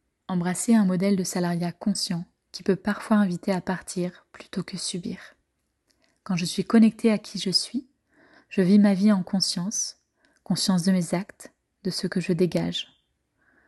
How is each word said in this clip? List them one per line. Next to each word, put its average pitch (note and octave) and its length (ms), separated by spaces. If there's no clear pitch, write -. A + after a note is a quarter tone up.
Embrasser F3+ 460
un G#3+ 120
modèle F#3 300
de F#3 80
salariat F3 480
conscient F3+ 520
qui - 100
peut F#3+ 140
parfois G#3 400
inviter G3 360
à F#3 80
partir - 720
plutôt - 300
que - 160
subir. - 540
Quand F#3 120
je E3+ 100
suis F3+ 180
connectée A3+ 480
à G3+ 60
qui - 200
je F#3 120
suis, - 360
je - 140
vis F#3+ 160
ma G3+ 160
vie G3+ 180
en F#3+ 100
conscience, - 760
conscience F3+ 400
de F#3 80
mes F3+ 240
actes, - 380
de F#3+ 80
ce - 160
que F3+ 120
je F3 140
dégage. E3+ 560